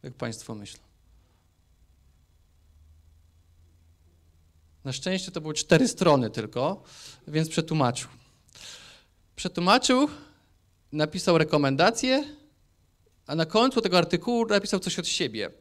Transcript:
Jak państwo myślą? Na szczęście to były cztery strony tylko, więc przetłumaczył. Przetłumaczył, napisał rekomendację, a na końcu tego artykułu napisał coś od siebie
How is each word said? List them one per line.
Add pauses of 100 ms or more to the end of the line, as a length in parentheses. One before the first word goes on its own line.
Jak
państwo
myślą? (4000)
Na
szczęście
to
były
cztery
strony
tylko, (460)
więc
przetłumaczył. (1300)
Przetłumaczył, (840)
napisał
rekomendację, (1000)
a
na
końcu
tego
artykułu
napisał
coś
od
siebie (100)